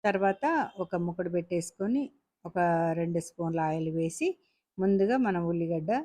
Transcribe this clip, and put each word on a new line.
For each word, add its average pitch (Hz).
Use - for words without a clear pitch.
తర్వాత 196
ఒక 185
ముక్కడు 175
పెట్టేసుకొని 175
ఒక 170
రెండు 170
స్పూన్ల 165
ఆయిల్ 160
వేసి 165
ముందుగా 196
మనం 202
ఉల్లిగడ్డ 170